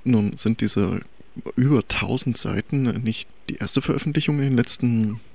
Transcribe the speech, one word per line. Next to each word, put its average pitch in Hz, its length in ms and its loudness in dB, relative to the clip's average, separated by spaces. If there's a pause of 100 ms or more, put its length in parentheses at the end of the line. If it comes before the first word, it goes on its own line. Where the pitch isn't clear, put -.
Nun 107 340 2
sind 120 240 0
diese 98 380 0 (560)
über 127 320 4
tausend - 500 -2
Seiten 131 640 -2
nicht - 260 -2 (220)
die - 60 -4
erste - 260 0
Veröffentlichung 147 560 0
in 139 60 2
den 135 120 2
letzten 117 640 2 (140)